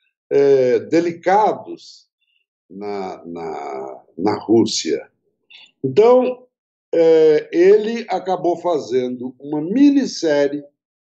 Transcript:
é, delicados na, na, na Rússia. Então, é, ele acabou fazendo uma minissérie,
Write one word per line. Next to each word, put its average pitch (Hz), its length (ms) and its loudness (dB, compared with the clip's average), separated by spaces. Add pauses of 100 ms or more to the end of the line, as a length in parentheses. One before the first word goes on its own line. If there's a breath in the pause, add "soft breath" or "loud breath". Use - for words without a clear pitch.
(300)
é, 135 500 2
delicados 170 1200 -2 (640)
na, 98 560 -10
na, 73 800 -12 (140)
na 101 220 -2
Rússia. 95 680 0 (760 loud breath)
Então, 247 600 2 (460)
é, 156 600 4
ele 214 560 2
acabou 175 480 -4
fazendo 127 840 -4
uma 147 220 -8
minissérie, 165 1040 0 (520)